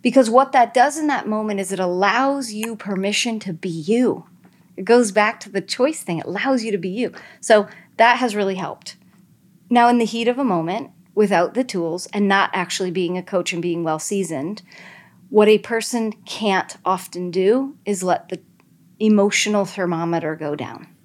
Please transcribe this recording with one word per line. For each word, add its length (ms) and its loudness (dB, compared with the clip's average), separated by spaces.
Because 260 4
what 240 4
that 220 4
does 240 4
in 80 -2
that 220 -2
moment 320 -4
is 120 -6
it 80 -4
allows 720 0
you 240 -6
permission 640 -4
to 120 -8
be 160 -8
you. 580 0
It 80 -10
goes 280 4
back 280 0
to 100 -18
the 100 -4
choice 420 -2
thing. 160 -6
It 80 -8
allows 380 -2
you 80 -4
to 60 -2
be 100 -6
you. 240 -4
So 280 4
that 200 6
has 160 -2
really 220 -2
helped. 400 -12
Now, 180 6
in 100 4
the 60 2
heat 240 -2
of 100 -2
a 60 -2
moment, 460 -2
without 400 2
the 100 0
tools 480 -4
and 140 0
not 260 4
actually 380 -4
being 260 -4
a 60 -6
coach 300 -4
and 100 -6
being 220 -4
well 140 -2
seasoned, 640 -6
what 200 6
a 100 6
person 540 -4
can't 580 -2
often 460 -4
do 540 0
is 180 -4
let 260 -2
the 120 -10
emotional 680 2
thermometer 720 -4
go 200 -6
down. 300 -12